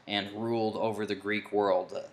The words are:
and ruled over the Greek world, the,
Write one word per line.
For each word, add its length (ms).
and 260
ruled 440
over 300
the 80
Greek 360
world, 400
the, 220